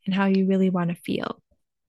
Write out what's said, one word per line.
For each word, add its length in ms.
and 100
how 100
you 220
really 220
want 200
to 60
feel. 480